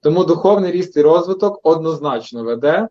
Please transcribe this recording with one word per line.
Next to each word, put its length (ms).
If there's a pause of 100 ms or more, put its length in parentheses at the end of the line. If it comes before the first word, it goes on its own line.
Тому 220
духовний 480
ріст 260
і 40
розвиток 640
однозначно 800
веде 480